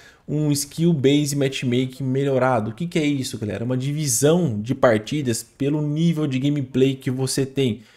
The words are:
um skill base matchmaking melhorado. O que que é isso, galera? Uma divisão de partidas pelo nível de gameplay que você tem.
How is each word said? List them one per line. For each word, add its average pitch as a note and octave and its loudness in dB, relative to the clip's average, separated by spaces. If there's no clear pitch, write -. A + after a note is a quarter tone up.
um D3+ 0
skill E3 0
base C#3+ 2
matchmaking C3 -2
melhorado. C3 0
O A2 -8
que E3+ -6
que F3 -2
é D3+ 2
isso, C3 -2
galera? G#2 -6
Uma B2+ -2
divisão C#3+ 0
de A#2+ -4
partidas B2 0
pelo D3 -2
nível D3+ 0
de C3 -2
gameplay C3+ 2
que - -8
você C3 -2
tem. C3 -2